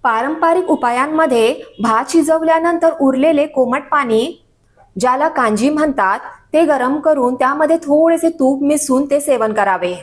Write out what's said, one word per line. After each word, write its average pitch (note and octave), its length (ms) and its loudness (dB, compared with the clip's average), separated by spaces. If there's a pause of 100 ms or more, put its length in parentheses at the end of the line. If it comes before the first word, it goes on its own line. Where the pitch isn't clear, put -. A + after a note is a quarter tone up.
पारंपरिक D#4+ 640 0
उपायांमध्ये C4 840 0 (280)
भात A#3 300 0
शिजवल्यानंतर D#4+ 880 2
उरलेले C#4+ 440 2
कोमट B3+ 460 -2
पाणी, B3 360 0 (680)
ज्याला B3+ 340 0
कांजी A#3+ 400 0
म्हणतात, D4 500 -2 (340)
ते D#4+ 120 4
गरम C4+ 340 0
करून C#4 360 0
त्यामध्ये D4 420 0
थोडेसे D#4+ 520 2
तूप C#4 340 0
मिसळून C#4+ 420 0
ते C#4+ 160 0
सेवन A3+ 320 -2
करावे. F#3+ 500 -2